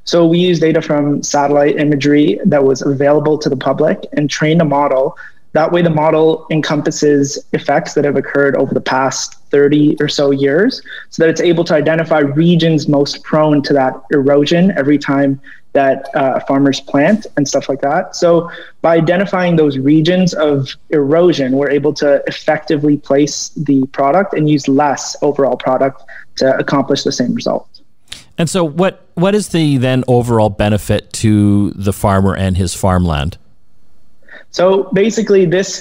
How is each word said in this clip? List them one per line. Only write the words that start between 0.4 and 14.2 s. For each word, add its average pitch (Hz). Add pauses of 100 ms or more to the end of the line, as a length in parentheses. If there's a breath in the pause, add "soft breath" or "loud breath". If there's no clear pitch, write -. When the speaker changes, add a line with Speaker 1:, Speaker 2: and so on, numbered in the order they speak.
Speaker 1:
data 160
from 147
satellite 143
imagery 147
that 147
was 135
available 147
to 151
the 135 (120)
public 151
and 147
trained 165
a -
model. 143 (380 loud breath)
That 160
way, 175
the 170
model 160
encompasses 147 (140)
effects 156
that 143
have 143
occurred 139
over 135
the 127
past - (160)
thirty 147
or 147
so 143
years, 139 (280 loud breath)
so -
that 160
it's 160
able 170
to 175
identify 156
regions 160
most 143
prone 151
to 147
that 131 (120)
erosion 143